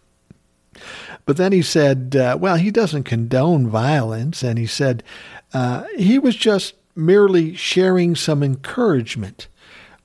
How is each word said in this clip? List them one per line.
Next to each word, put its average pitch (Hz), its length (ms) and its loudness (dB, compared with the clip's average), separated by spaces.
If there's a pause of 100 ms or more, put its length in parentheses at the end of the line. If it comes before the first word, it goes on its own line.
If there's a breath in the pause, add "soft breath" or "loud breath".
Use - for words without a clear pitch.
(1300 loud breath)
But 143 100 0
then 180 140 0
he 185 120 2
said, 135 520 0
uh, 127 260 0
well, 180 160 0
he 185 140 0
doesn't 185 340 -2
condone 127 640 0
violence, 117 760 -2
and 117 140 -2
he 117 80 -4
said, 127 360 -2 (500 loud breath)
uh, 180 320 -4 (120)
he 226 220 4
was 269 180 0
just 202 380 2 (200)
merely 180 600 4
sharing 185 580 2
some 147 300 0
encouragement 131 1040 -2 (560 loud breath)